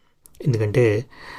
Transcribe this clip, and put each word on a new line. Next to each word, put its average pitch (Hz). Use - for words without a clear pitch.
ఎందుకంటే 110